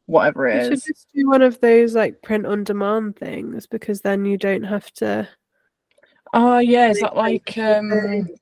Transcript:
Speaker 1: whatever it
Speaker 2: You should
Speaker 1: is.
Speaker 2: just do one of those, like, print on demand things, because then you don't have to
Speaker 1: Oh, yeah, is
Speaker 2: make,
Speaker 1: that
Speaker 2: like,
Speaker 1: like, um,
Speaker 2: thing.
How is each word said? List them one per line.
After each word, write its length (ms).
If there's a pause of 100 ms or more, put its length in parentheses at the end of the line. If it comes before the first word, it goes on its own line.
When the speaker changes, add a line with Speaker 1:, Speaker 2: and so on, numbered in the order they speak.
Speaker 1:
whatever 420
it 80
Speaker 2:
You 40
should 140
Speaker 1:
is. 100
Speaker 2:
just 300
do 140
one 140
of 180
those, 340
like, 280
print 240
on 180
demand 520
things, 500
because 360
then 220
you 120
don't 280
have 300
to 340 (1040)
Speaker 1:
Oh, 260
yeah, 300
is 80
Speaker 2:
make, 60
Speaker 1:
that 140
Speaker 2:
like, 400
Speaker 1:
like, 20
um, 320
Speaker 2:
thing. 520